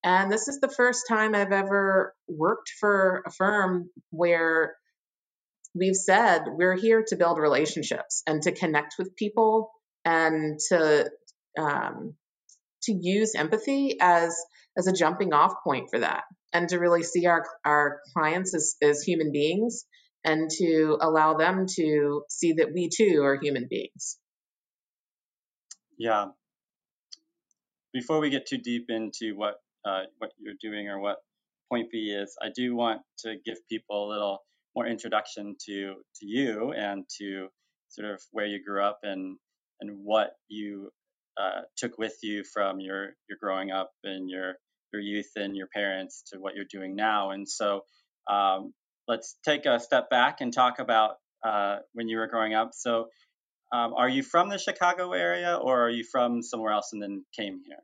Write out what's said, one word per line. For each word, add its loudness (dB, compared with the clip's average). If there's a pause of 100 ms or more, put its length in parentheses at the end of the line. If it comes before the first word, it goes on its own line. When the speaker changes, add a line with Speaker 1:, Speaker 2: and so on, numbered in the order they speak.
Speaker 1:
And 4
this 0
is -8
the 2
first 2
time 2
I've 2
ever 2 (120)
worked 0
for 4
a -8
firm 0 (180)
where 2 (1000)
we've 2
said, 4
"We're 2
here 4
to 0
build 2
relationships 0
and 0
to 0
connect -2
with -6
people 2 (340)
and 2 (100)
to, 6 (440)
um, -4 (680)
to 0
use 0
empathy 0
as, 4 (400)
as 0
a 2
jumping 2
off 6 (100)
point -2
for 0
that, 0 (280)
and 2
to 0
really 4
see 0
our, 4 (180)
our 2 (120)
clients 0
as, -2
as 4
human 0
beings 0 (380)
and 2
to 4
allow 4
them 2
to 2
see 0
that 2
we -2
too 4
are 2
human -2
beings." -10 (1800)
Speaker 2:
Yeah. -2 (1600)
Before -2
we 0
get -4
too -6
deep -6
into -6
what, -4 (260)
uh, -4 (160)
what -10
you're -14
doing -8
or -8
what -4 (520)
Point -4
B -6
is, -8
I -6
do -4
want -2 (180)
to -10
give -10 (100)
people -6
a -8
little -4 (360)
more -2
introduction -6 (100)
to, -10 (200)
to -20
you -2
and -6 (160)
to -10 (420)
sort -12
of -12 (100)
where -4
you -6
grew -2
up -2
and, -8 (420)
and -14
what 2 (140)
you, -12 (440)
uh, -4 (160)
took -8
with -6
you -8
from -4
your, -10 (120)
your -14
growing -4
up -4 (120)
and -10
your, -8 (400)
your -8
youth -8
and -6
your -10
parents -6
to -18
what -8
you're -10
doing -10
now. 0
And -10
so, -2 (480)
um, 0 (340)
let's -6
take -2
a 4
step 0
back 2
and -4
talk 2
about, 2 (280)
uh, 0 (160)
when -6
you -4
were -2
growing -2
up. 0
So, -2 (640)
um, 0
are 2
you -2
from 0
the -6
Chicago -2
area, -2
or 2
are 0
you -4
from -2
somewhere -4
else -2
and -10
then -10 (100)
came -8
here? -20